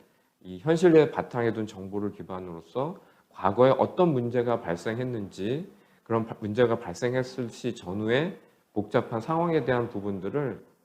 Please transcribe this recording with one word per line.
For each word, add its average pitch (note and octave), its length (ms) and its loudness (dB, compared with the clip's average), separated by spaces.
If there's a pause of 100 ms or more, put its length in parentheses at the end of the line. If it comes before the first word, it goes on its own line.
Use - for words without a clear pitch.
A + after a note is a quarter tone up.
(420)
이 F#2 180 -14
현실의 D#3+ 520 6
바탕에 A#2 420 -2
둔 G#2+ 140 -4
정보를 G2 460 -6
기반으로서 F#2 840 -8 (300)
과거에 G#2+ 480 4
어떤 E3 360 4
문제가 A#2+ 480 0
발생했는지, A2+ 1080 -6 (340)
그런 A2+ 220 0
바-, A2+ 140 -10
문제가 A2+ 400 2
발생했을 B2 680 -4
시 - 260 -6
전후에 A2 640 -2 (320)
복잡한 A2+ 480 -2
상황에 D#3+ 460 0
대한 B2 240 0
부분들을 G2+ 760 -6 (220)